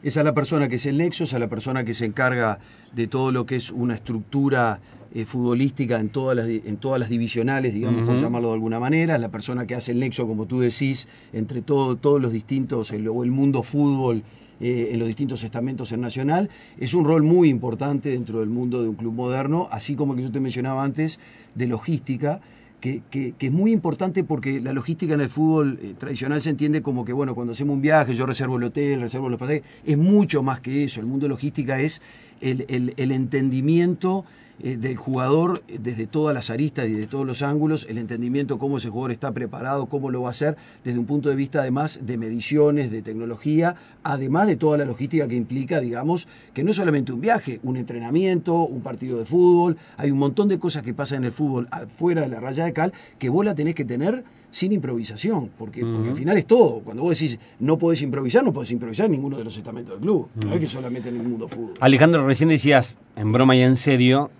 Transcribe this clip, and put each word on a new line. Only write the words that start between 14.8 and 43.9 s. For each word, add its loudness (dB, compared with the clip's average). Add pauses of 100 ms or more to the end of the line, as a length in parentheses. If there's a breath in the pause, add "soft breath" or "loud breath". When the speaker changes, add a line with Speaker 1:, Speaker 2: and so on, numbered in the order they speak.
Speaker 1:
en 0
los 0
distintos -4
estamentos -6
en -4
Nacional. 0 (280 loud breath)
Es -4
un 4
rol 6
muy 6
importante 0
dentro -4
del -2
mundo -2
de -2
un -6
club -6
moderno, -2
así -6
como -2
el -2
que -4
yo -6
te -2
mencionaba -2
antes, -2 (360 soft breath)
de -2
logística, -4 (400 soft breath)
que, -4
que, -6
que -4
es 0
muy 4
importante 0
porque -2
la -4
logística -2
en 2
el -2
fútbol, 2
eh, -10
tradicional -4
se -2
entiende 0
como -2
que, -4
bueno, -2
cuando -6
hacemos -2
un 0
viaje, 4
yo 0
reservo -2
el 0
hotel, 0
reservo -4
los -2
pasajes, -2 (240 soft breath)
es 2
mucho 4
más -2
que -2
eso. -6
El -6
mundo -2
de 0
logística -4
es -2 (400 soft breath)
el, -2
el, -2
el 0 (480)
entendimiento, 2 (380 soft breath)
eh, -4
del -4
jugador, 0
eh, -14
desde -4
todas 0
las -6
aristas -2
y -2
de -4
todos -4
los -6
ángulos, 0
el -6
entendimiento -2
cómo -2
ese -6
jugador -4
está -6
preparado, -4
cómo -4
lo -4
va -4
a -4
hacer, -2 (280 soft breath)
desde -2
un -2
punto 0
de 2
vista 0
además -2
de -6
mediciones, 2
de -6
tecnología, 0 (300 soft breath)